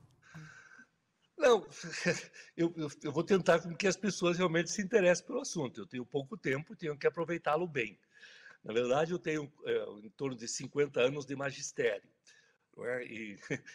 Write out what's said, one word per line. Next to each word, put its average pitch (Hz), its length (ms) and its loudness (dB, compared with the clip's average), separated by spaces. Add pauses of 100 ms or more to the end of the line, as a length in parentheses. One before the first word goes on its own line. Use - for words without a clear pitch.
(1400)
Não, 226 300 6
<laughs> - 920 -6
eu, 165 200 2
eu, 151 120 -4 (140)
eu 151 100 -4
vou 160 120 0
tentar 175 340 6
com 170 160 -4
que 196 140 0
as 180 80 2
pessoas 175 420 0
realmente 170 320 2
se - 100 -4
interessem 185 460 4
pelo 269 140 -4
assunto. 139 400 -6
Eu 98 60 -10
tenho 123 200 -8
pouco 139 300 -6
tempo 147 360 -4
e 208 40 -18
tenho 151 200 -6
que 147 120 -2
aproveitá-lo 160 580 0
bem. 127 320 -4 (680)
Na 107 80 -8
verdade, 127 400 2
eu 180 80 -2
tenho, 156 280 -4 (160)
é, 117 200 0 (180)
em 110 60 -16
torno 135 260 -6
de 117 140 -10
cinquenta 139 520 -2
anos 139 240 2
de 139 120 -8
magistério, 135 720 -2 (680)
não - 80 -12
é? 123 200 -4
E 110 340 -10 (100)
<laughs> 139 140 -6 (120)